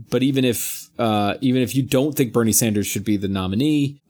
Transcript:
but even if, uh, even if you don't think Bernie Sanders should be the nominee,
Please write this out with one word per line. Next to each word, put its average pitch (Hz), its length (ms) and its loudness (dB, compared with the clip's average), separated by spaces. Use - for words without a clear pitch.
but 123 140 0
even 135 200 2
if, - 440 -4
uh, 104 420 0
even 127 220 2
if 117 140 -2
you 135 80 2
don't 139 320 0
think 131 160 0
Bernie 113 200 2
Sanders 104 360 2
should 101 160 -6
be 107 120 0
the 98 120 -2
nominee, 135 800 0